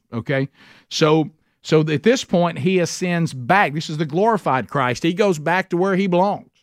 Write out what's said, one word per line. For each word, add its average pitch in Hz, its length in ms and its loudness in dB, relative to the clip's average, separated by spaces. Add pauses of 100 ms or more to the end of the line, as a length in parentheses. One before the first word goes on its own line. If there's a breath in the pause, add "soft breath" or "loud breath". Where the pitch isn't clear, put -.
(120)
okay? 135 380 -2 (400 loud breath)
So, 156 400 2 (320)
so 156 180 4
at 156 220 -2
this 240 220 2
point, 170 340 0
he 180 220 0
ascends 170 520 -2
back. 139 400 2
This 156 160 -8
is 160 80 -6
the 165 80 -2
glorified 156 640 0
Christ. 123 360 -2
He 170 100 0
goes 190 240 2
back 170 320 -2
to 175 80 -2
where 190 180 0
he 196 100 0
belongs. 180 440 -2 (120)